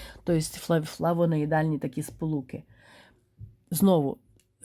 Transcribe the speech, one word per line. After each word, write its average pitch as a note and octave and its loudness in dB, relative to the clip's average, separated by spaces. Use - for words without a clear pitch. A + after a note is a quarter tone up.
Тобто E3 2
флав-, D#3+ -2
флавоноїдальні D#3 0
такі D3+ -6
сполуки. D3+ -6
Знову, E3 4